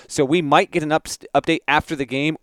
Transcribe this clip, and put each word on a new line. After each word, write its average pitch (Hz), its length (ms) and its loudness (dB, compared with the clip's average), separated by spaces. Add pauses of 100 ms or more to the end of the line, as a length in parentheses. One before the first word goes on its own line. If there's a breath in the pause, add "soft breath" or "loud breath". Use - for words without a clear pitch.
so - 160 0
we 151 200 2
might 151 260 4
get 165 140 -2
an 151 80 -4
up-, 156 160 0 (260)
update 151 340 0
after 151 280 0
the 135 100 -4
game 143 380 -4